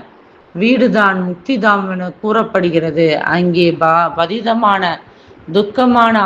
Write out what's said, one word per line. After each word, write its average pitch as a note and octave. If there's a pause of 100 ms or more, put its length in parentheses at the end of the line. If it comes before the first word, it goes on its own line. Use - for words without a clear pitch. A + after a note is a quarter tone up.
(540)
வீடுதான் G#3
முக்திதாம் G3+
என F3+
கூறப்படுகிறது. F3+ (220)
அங்கே F3
ப-, D#3+
பதிதமான G#3 (720)
துக்கமான A3+ (120)